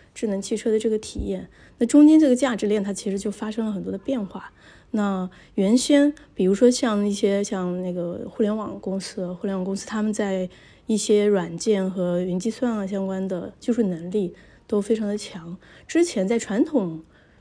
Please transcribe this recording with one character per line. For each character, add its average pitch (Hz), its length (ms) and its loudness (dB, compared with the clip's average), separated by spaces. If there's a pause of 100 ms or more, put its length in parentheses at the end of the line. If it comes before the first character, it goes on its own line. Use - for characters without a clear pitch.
(140)
智 226 140 -6
能 196 120 -2
汽 214 160 -4
车 220 140 -2
的 214 80 2
这 220 100 -2
个 214 100 0
体 - 280 -10
验。 185 220 -6 (300)
那 233 80 0
中 294 200 8
间 311 140 10
这 302 80 6
个 247 80 6
价 254 180 2
值 202 140 -2
链， 208 160 2
它 202 80 -4
其 190 180 -6
实 196 80 -2
就 202 100 -4
发 214 220 -6
生 220 160 -4
了 208 60 -4
很 185 100 -6
多 190 80 -6
的 196 80 -6
变 247 260 -4
化。 - 280 -12 (400)
那 196 360 0 (280)
原 202 200 4
先， 285 380 4 (180)
比 190 120 0
如 190 100 4
说 247 160 6
像 220 340 0
一 202 80 0
些 202 300 0
像 185 400 -4
那 180 100 -4
个 175 380 -6
互 - 120 -2
联 208 140 0
网 202 220 -8
公 190 220 -6
司、 180 320 -8
互 180 160 -8
联 196 80 -4
网 185 80 -4
公 196 100 -4
司 196 100 -8
他 214 160 -6
们 214 120 -2
在 190 360 -2 (380)
一 220 100 0
些 208 300 4
软 170 320 0
件 190 320 0
和 180 300 -2
云 180 180 -2
计 208 100 -4
算 240 240 -4
啊 202 140 -4
相 196 180 -4
关 190 220 -4
的 180 320 -6
技 - 140 -2
术 233 100 0
能 175 300 -4
力 185 200 -2 (360)
都 208 120 0
非 220 140 0
常 214 140 -4
的 208 100 -4
强。 170 380 -12 (320)
之 330 160 2
前 190 240 -2
在 233 100 2
传 226 260 0
统， 185 380 -2 (380)